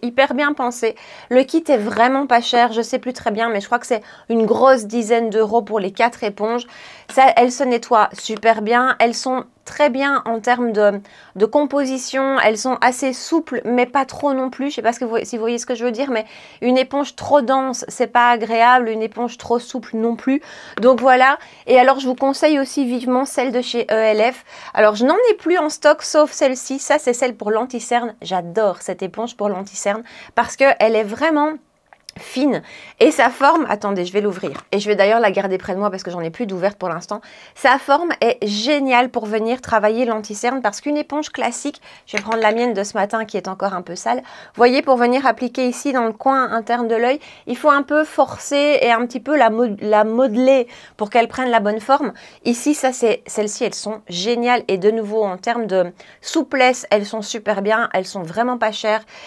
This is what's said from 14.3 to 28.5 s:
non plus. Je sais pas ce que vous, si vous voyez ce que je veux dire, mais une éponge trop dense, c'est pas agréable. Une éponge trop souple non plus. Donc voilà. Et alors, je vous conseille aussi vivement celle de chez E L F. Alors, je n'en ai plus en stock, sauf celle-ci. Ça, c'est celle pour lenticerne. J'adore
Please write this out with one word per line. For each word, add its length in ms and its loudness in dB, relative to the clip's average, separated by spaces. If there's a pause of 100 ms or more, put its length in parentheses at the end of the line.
non 160 -4
plus. 200 -6
Je 60 -10
sais 60 -8
pas 100 0
ce 80 -8
que 60 -4
vous, 180 -4
si 140 -10
vous 40 -6
voyez 160 -2
ce 80 -10
que 80 -6
je 120 -6
veux 60 -2
dire, 200 -4
mais 140 -4 (360)
une 160 2
éponge 380 -2
trop 260 2
dense, 460 -2
c'est 240 -4
pas 180 4
agréable. 600 4
Une 120 -4
éponge 360 -6
trop 200 -2
souple 380 -10
non 200 0
plus. 260 -2 (400)
Donc 180 4
voilà. 380 4 (280)
Et 140 6
alors, 200 6
je 80 -4
vous 80 -2
conseille 440 2
aussi 260 -2
vivement 400 0
celle 280 -4
de 80 0
chez 280 -4
E 60 2
L 380 2
F. 100 -18 (300)
Alors, 220 4
je 100 0
n'en 120 4 (140)
ai 40 4
plus 220 0
en 120 0
stock, 340 2
sauf 280 2
celle-ci. 480 -2
Ça, 200 0
c'est 140 0
celle 220 -2
pour 160 -4
lenticerne. 720 -2
J'adore 600 -2